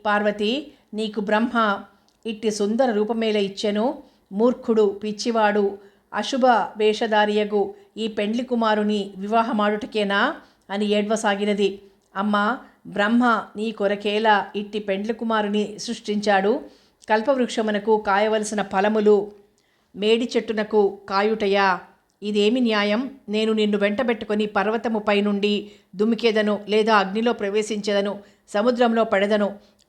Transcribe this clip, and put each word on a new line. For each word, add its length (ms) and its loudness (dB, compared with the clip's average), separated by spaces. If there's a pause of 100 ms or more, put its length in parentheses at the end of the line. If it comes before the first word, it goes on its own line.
"పార్వతి, 640 -2 (220)
నీకు 260 -6
బ్రహ్మ 600 0 (460)
ఇట్టి 240 -4
సుందర 420 0
రూపమేల 440 0
ఇచ్చెను? 640 -2 (300)
మూర్ఖుడు, 720 2
పిచ్చివాడు, 760 0 (360)
అశుభ 320 0 (300)
వేషధారియగు 960 2 (220)
ఈ 120 -4
పెండ్లి 360 -4
కుమారుని 720 0
వివాహమాడుటకేనా?" 1200 0 (340)
అని 160 -2
ఏడ్వసాగినది. 960 0 (340)
"అమ్మా, 420 0 (280)
బ్రహ్మ 580 2 (120)
నీ 140 -4
కొరకేలా 760 0 (100)
ఇట్టి 220 -6
పెండ్లి 340 -4
కుమారుని 640 -2
సృష్టించాడు? 800 0 (500)
కల్పవృక్షమునకు 960 0
కాయవలసిన 560 0
ఫలములు 680 2 (640)
మేడి 400 0
చెట్టునకు 640 0 (100)
కాయుటయా? 720 2 (420)
ఇదేమి 380 2
న్యాయం? 500 0 (180)
నేను 240 0
నిన్ను 260 2
వెంటబెట్టుకొని 680 0
పర్వతము 520 -2
పైనుండి 720 0 (260)
దుమికేదను, 720 0
లేదా 280 4
అగ్నిలో 360 0
ప్రవేశించెదను, 840 -2 (300)
సముద్రంలో 560 2
పడెదను. 520 0 (320)